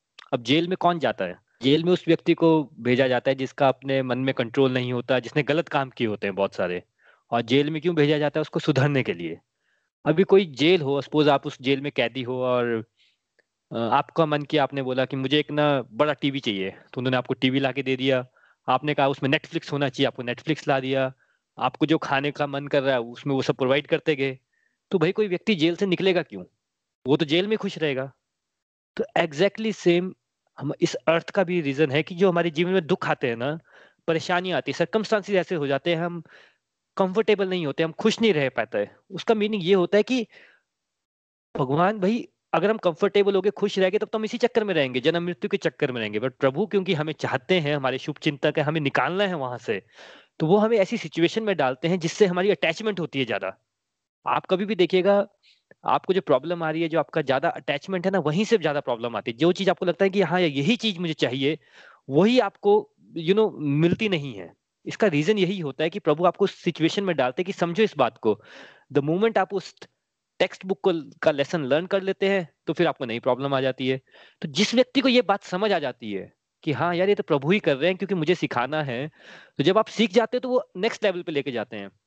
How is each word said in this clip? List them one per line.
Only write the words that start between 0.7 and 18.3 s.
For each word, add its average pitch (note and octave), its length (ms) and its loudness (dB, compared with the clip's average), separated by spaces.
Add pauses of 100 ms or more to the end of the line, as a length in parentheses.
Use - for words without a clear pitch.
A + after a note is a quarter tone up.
कौन F3 180 2
जाता A#2 260 -2
है? F2+ 140 -8 (240)
जेल D3 220 4
में F3 80 4
उस F3+ 160 0
व्यक्ति E3 260 2
को D#3+ 360 2 (100)
भेजा B2 280 2
जाता B2+ 220 0
है C3+ 40 2
जिसका C3 340 0
अपने C3+ 340 0
मन B2 160 -2
में C3 160 -2
कंट्रोल B2+ 380 2
नहीं B2 200 -2
होता, B2 260 0
जिसने A#2+ 240 -2
गलत D3 260 -2
काम C#3 220 -2
किए A#2+ 160 -2
होते G#2 200 -2
हैं G2 80 -4
बहुत G2 200 0
सारे। F2+ 280 -4 (480)
और A#2+ 120 0
जेल C3+ 280 2
में D#3 120 -6
क्यों F3 120 0
भेजा D3+ 240 2
जाता D3 200 -2
है? - 20 0
उसको D#3 200 -4
सुधरने C#3 420 2
के G#2+ 100 -4
लिए। E2+ 260 -10 (680)
अभी D#3+ 180 4
कोई G3 220 6
जेल D#3 360 2
हो, C#3 180 -2
सपोज D3 280 2
आप C#3 180 4
उस D3 160 -10
जेल C3+ 180 0
में C#3 120 -6
कैदी A#2+ 300 -2
हो B2+ 200 -6
और, A#2+ 420 0 (880)
अ, G#2+ 40 -6
आपका B2 500 0
मन D3 160 -2
किया, D3 200 0
आपने C#3 200 -2
बोला B2+ 220 -2
कि C3 120 -6
मुझे C3+ 220 0
एक D3 120 -2
ना D3 420 0
बड़ा D3 200 2
टीवी C#3 280 -4
चाहिए, G2 300 -4
तो - 300 -12
उन्होंने B2+ 160 0
आपको B2+ 180 -2
टीवी C3 260 0
ला C3+ 120 0
के C#3 100 -6
दे C3 140 -2
दिया। B2+ 300 0 (420)